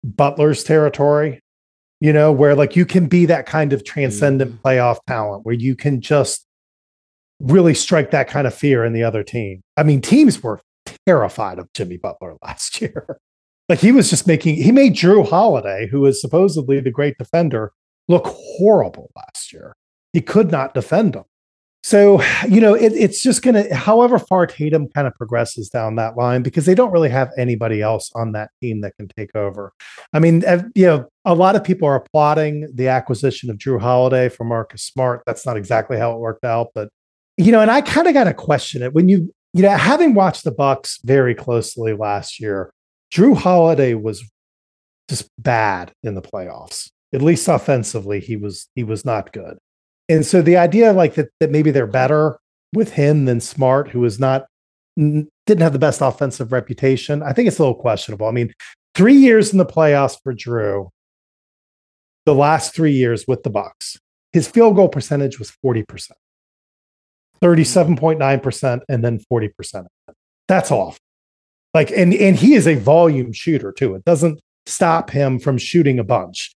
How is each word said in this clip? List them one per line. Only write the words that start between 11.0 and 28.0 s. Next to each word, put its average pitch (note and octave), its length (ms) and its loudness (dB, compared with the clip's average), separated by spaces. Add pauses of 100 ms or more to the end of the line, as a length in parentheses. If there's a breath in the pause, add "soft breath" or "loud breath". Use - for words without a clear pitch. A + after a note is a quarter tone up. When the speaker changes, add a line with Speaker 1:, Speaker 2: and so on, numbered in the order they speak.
Speaker 1:
terrified G#2+ 520 0
of F2+ 160 -18
Jimmy F2+ 220 -10
Butler F2 420 -14
<laughs> - 60 -20
last - 360 -12
year. - 380 -10 (500)
Like, E3+ 120 0
he A3 120 6
was B3 180 4
just - 160 -2
making, D#3+ 300 0
he E3 160 4
made C4 220 6
Jrue F#3+ 340 4
Holiday, A2+ 600 0
who C#3 180 0
is C3+ 140 2
supposedly D3 600 0
the B2+ 100 -4
great C#3+ 280 -4
defender, B2+ 540 -4 (360)
look E3+ 180 2
horrible - 880 -2
last - 360 -18
year. - 220 -20 (380)
He F3 80 0
could G3+ 300 2
not C3+ 240 -4
defend D#3+ 420 -2
him. - 80 -18 (580)
So, G3+ 380 6 (260 loud breath)
you A3 140 4
know, G#3+ 140 6
it, A3+ 180 2
it's G3+ 300 -2
just - 180 0
gonna, G#3+ 340 2
however A#3 440 2
far F#3 280 0
Tatum D3+ 420 -4
kind C#3+ 180 -4
of A#2+ 80 -6
progresses A#2 560 -8
down A2 260 -6
that A2+ 180 -4
line, B2 280 -2
because C3+ 240 -4
they F#3 80 4
don't A3+ 160 2
really E3 180 0
have C3 300 -2
anybody A2+ 420 -4
else G#2+ 340 -4